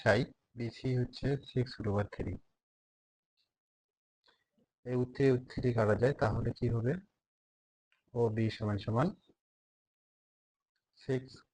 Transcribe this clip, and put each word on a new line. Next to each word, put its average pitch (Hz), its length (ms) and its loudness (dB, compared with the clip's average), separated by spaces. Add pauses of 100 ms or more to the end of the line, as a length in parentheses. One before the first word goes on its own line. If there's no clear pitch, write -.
চাই, 110 200 6 (380)
বিসি 117 300 -6 (120)
হচ্ছে - 260 -4 (240)
six 123 160 0 (100)
root 107 140 -4
over 101 240 2
three। 95 220 -6 (2500)
এই 123 160 -2
উৎ 123 140 -2
থেকে 135 200 6
উৎ 127 60 -2 (100)
থেকে - 240 0
কাটা 107 260 4
যায়, 139 200 4
তাহলে 117 360 0
কি 123 160 -2
হবে? 117 180 0 (1200)
ওবি 113 320 2 (100)
সমান 104 280 -2
সমান 123 240 0 (1900)
সিক্স। 131 300 -4 (220)